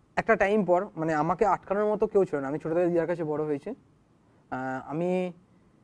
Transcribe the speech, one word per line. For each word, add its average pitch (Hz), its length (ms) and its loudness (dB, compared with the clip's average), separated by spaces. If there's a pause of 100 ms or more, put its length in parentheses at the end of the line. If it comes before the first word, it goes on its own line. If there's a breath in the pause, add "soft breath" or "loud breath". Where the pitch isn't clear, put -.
(200)
একটা 220 160 4
টাইম 202 300 2
পর, 180 200 4 (100)
মানে, 160 180 0
আমাকে 165 320 2
আটকানোর 202 460 0
মতো 214 160 0
কেউ 196 180 4
ছিল 147 140 -2
না। 139 80 -4
আমি 143 120 -4
ছোট 160 140 -4
থেকে 175 140 2
দিদার 165 200 2
কাছে 170 160 -4
বড় 151 200 -2
হয়েছি। 151 260 -4
আহ, - 1200 -12
আমি, 180 440 -2 (500)